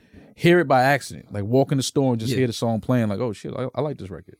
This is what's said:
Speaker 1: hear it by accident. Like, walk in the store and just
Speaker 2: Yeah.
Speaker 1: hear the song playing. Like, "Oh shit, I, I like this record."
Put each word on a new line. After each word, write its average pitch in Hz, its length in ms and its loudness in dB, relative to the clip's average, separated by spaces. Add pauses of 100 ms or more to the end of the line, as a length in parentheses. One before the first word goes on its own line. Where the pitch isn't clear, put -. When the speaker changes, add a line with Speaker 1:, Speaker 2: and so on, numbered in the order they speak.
(360)
Speaker 1:
hear 175 240 4
it 156 80 0
by 131 160 4
accident. 131 500 -2
Like, 101 120 -4
walk 127 260 2
in 143 60 2
the 127 60 0
store 135 300 0
and 117 60 -2
just 117 120 -4
Speaker 2:
Yeah. 127 80 0
Speaker 1:
hear 131 80 2
the 113 60 -2
song 113 260 -2
playing. 120 300 0
Like, 101 100 -4
"Oh 113 140 -4
shit, - 240 -12
I, 127 160 -6
I 123 80 -4
like 147 160 -6
this 98 140 -12
record." - 280 -16